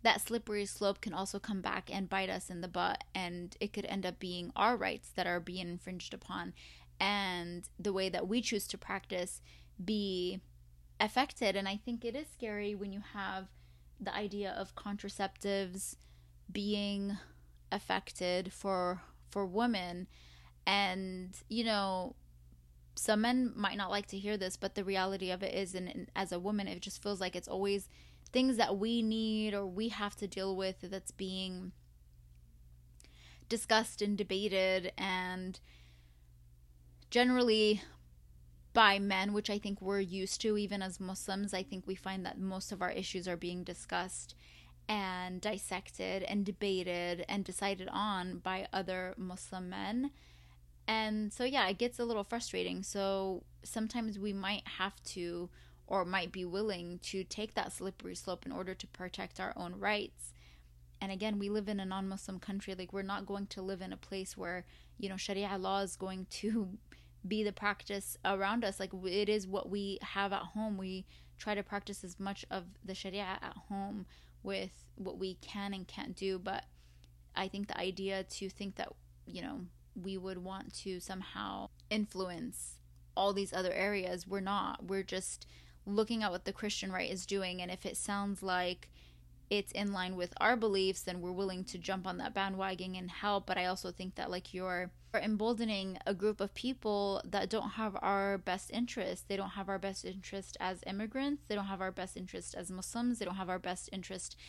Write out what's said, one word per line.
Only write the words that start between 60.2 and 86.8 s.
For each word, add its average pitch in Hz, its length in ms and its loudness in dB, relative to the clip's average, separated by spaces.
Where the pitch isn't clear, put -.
And 196 120 -2
again, 202 260 0
we 202 120 0
live 208 180 0
in 208 120 0
a 190 40 0
non-Muslim 190 540 -4
country. 196 360 -4
Like, 185 180 -8
we're 196 100 -2
not 196 240 -2
going 196 220 -2
to - 140 -8
live 190 200 -2
in 185 100 -6
a 190 60 -8
place 190 380 -6
where, 180 280 -4
you 196 100 -4
know, 190 80 -4
Sharia 196 420 -2
law 190 220 2
is 196 160 -2
going 190 340 -6
to 214 380 0
<laughs> - 300 -12
be 214 140 4
the 208 100 2
practice 202 720 -2
around 196 400 4
us. 196 160 0
Like, 190 100 -4
w-, 185 220 -2
it 202 160 4
is 208 180 4
what 185 240 -2
we 196 320 0
have 196 300 0
at 196 100 0
home. 214 340 -2
We 190 280 -4
try 208 160 0
to 202 80 2
practice 202 420 -6
as 175 160 -10
much 196 300 -4
of 185 140 -4
the 190 100 -6
Sharia 190 480 -4
at - 140 -8
home 196 380 -4
with 196 420 -4
what 185 220 -6
we 185 180 -2
can 202 380 -6
and 190 120 -6
can't - 280 -8
do. 190 240 0
But 190 260 -4
I 190 140 2
think 202 200 -4
the - 100 -4
idea 190 460 -2
to 190 240 -6
think 196 280 -8
that, - 160 -6
you 175 160 -8
know, 180 200 -6
we 190 220 -6
would 185 220 -6
want 190 360 -8
to 185 260 -6
somehow 196 680 -6
influence 190 880 -2
all 196 160 6
these 196 200 0
other 180 200 2
areas, 185 540 0
we're 196 140 -2
not. 196 440 0
We're 190 200 0
just - 420 -4
looking 220 360 4
at 208 80 4
what 180 140 -2
the 196 80 -2
Christian 202 380 -2